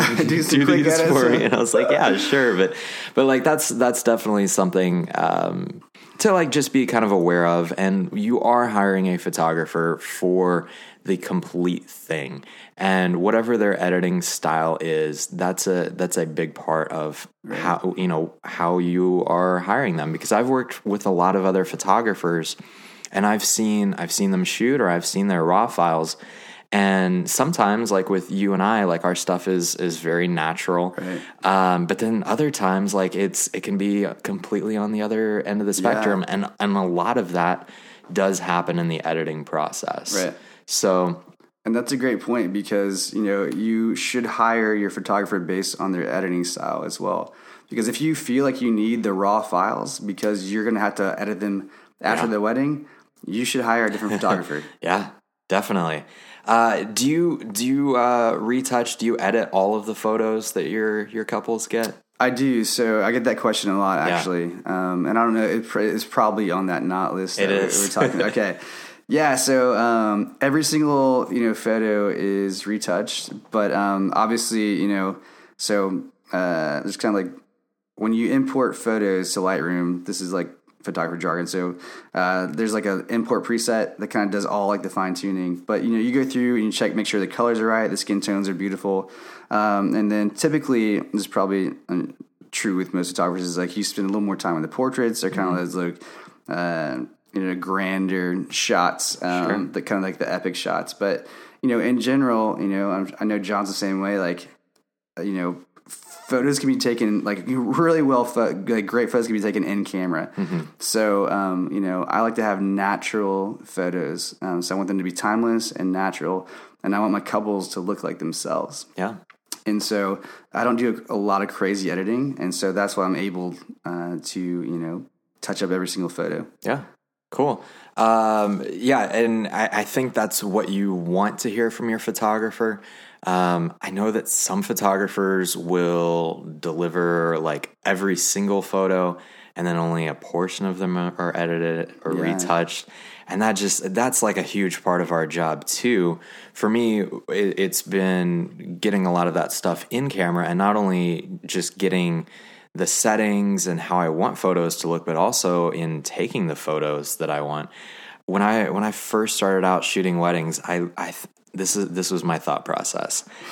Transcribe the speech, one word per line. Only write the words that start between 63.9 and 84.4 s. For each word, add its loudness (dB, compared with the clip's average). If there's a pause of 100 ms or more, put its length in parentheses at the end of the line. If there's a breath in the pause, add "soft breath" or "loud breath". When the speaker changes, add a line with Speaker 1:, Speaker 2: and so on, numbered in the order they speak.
Speaker 2:
Yeah. 2
Speaker 1:
actually. 0 (200)
Um, -2
and 2
I 4
don't 2
know, 2
it -2
pr-, -4
it's 0
probably 2
on 0
that -2
not 0
list -4
Speaker 2:
It 2
Speaker 1:
that 2
we 2
Speaker 2:
is. 0
Speaker 1:
we're 0
talking 2
Speaker 2:
<laughs> -
Speaker 1:
about. 0
Okay. 0 (500 loud breath)
Yeah. 2
So, 4
um, 2
every 2
single, 2
you 2
know, 2
photo 2
is -2
retouched, -2 (180)
but, 0
um, 2
obviously, 2
you 2
know, 0 (400 loud breath)
so, -2 (280)
uh, -2
it's -4
kinda 0
like -2 (640)
when 0
you 2
import 2
photos 0
to -2
Lightroom, 0
this -6
is, -6
like, -2 (340)
photographer -4
jargon. -2
So, -4 (380 loud breath)
uh, 0
there's, -2
like, -2
a -2
import 0
preset 0
that -6
kinda 0
does -2